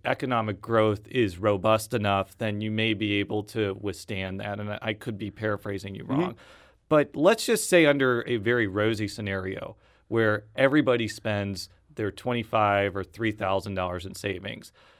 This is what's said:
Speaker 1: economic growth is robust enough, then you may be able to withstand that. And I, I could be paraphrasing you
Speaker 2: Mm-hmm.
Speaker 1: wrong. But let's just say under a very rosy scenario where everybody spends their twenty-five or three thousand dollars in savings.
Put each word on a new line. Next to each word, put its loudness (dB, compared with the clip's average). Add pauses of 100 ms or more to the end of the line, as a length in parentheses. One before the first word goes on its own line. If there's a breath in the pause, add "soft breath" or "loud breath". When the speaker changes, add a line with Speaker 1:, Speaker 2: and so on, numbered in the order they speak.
Speaker 1:
economic -2
growth 2
is 0
robust 2
enough, 0
then -4
you -4
may 0
be 0
able -2
to -2
withstand -6
that. -6
And -8
I, -8
I -2
could -8
be -8
paraphrasing -6
you -12
Speaker 2:
Mm-hmm. -2
Speaker 1:
wrong. -2 (520 loud breath)
But 2
let's 4
just 0
say 8
under 4
a 0
very 2
rosy 0
scenario -6 (320 soft breath)
where 2 (120)
everybody 4
spends -4 (260)
their -4
twenty-five 0
or -4
three -2
thousand -2
dollars -4
in -12
savings. -8 (280 soft breath)